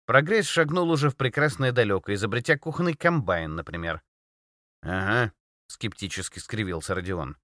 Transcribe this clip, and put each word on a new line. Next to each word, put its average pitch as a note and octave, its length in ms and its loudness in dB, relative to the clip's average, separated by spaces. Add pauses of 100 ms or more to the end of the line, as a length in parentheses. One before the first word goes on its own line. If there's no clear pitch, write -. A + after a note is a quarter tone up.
Прогресс D#3 400 4
шагнул E3 420 2
уже D3 220 4
в - 40 -6
прекрасное C3+ 560 0
далёкое, G#2 440 2
изобретя A2+ 420 0
кухонный E3 380 -2
комбайн, F#2 580 2
например". E2 480 -6 (800)
"Ага", G2 520 -2 (340)
скептически - 720 -8
скривился F#2 560 -4
Родион. F2 480 -4